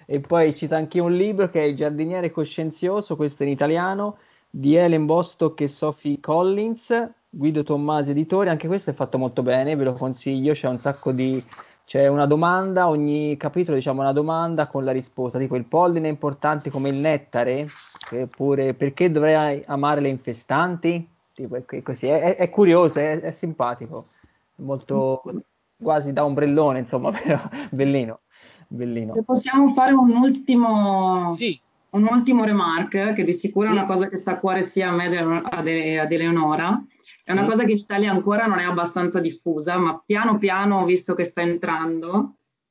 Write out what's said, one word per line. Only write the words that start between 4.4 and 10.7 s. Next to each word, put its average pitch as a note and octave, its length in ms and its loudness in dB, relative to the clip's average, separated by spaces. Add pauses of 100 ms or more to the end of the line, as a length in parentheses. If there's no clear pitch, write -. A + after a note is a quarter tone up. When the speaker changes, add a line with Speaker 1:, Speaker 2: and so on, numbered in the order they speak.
Speaker 1:
di C#3+ 240 2
Helen E3 320 4
Bostock D#3+ 540 0
e C#3+ 80 0
Sophie D3 520 -4
Collins, A3 880 -2 (200)
Guido D3+ 320 0
Tommasi D3 480 0
editore, E3+ 400 0
anche D#3+ 160 -2
questo F#3+ 240 -4
è - 20 0
fatto C3 240 -4
molto C3 260 -2
bene, C3 340 0
ve C3+ 80 0
lo B2+ 100 0
consiglio, C3 580 -2
c'è C#3+ 160 -4
un B2+ 100 -4